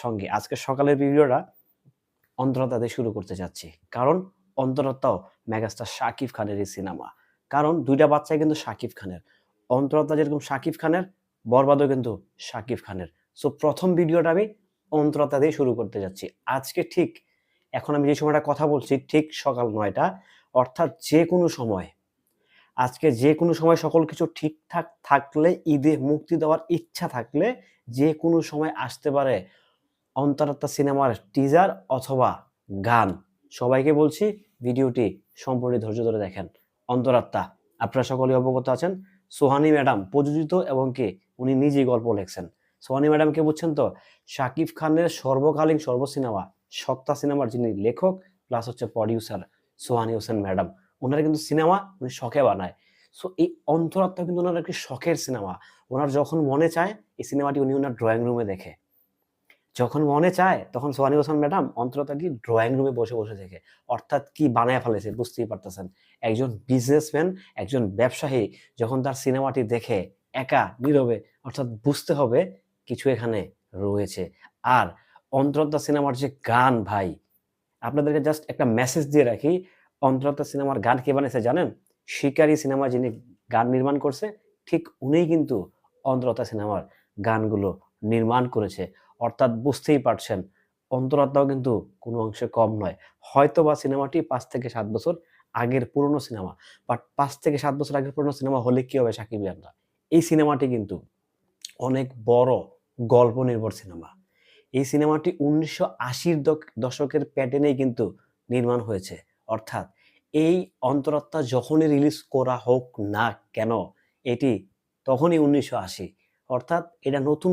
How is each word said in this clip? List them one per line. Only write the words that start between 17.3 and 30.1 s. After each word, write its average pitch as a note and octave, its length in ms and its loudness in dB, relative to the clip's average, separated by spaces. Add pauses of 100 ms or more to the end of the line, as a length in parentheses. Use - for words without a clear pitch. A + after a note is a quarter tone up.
এখন - 220 -6
আমি C#3+ 120 2
যে D3 80 4
সময়টা D3+ 340 2
কথা C#3+ 180 0
বলছি, C#3+ 260 0 (180)
ঠিক D3+ 220 4
সকাল B2 320 -2 (120)
নয়টা, G#2+ 280 0 (500)
অর্থাৎ B2+ 340 2 (200)
যে D#3 160 6
কোনো F3 240 2
সময়, G2+ 380 -4 (880)
আজকে B2+ 340 0
যে B2+ 280 4
কোনো E3+ 140 2
সময় D#3+ 320 4
সকল D#3+ 200 4
কিছু D#3 200 -4 (120)
ঠিকঠাক D#3+ 480 -6 (180)
থাকলে, D3+ 460 2 (160)
ঈদে D3+ 320 2
মুক্তি D3 400 -2
দেওয়ার D#3 220 2 (100)
ইচ্ছা E3+ 380 -4
থাকলে, C#3+ 400 -2 (400)
যে B2+ 260 2
কোনো E3 280 2
সময় D#3 300 -4 (140)
আসতে - 260 -6
পারে C3+ 240 0 (800)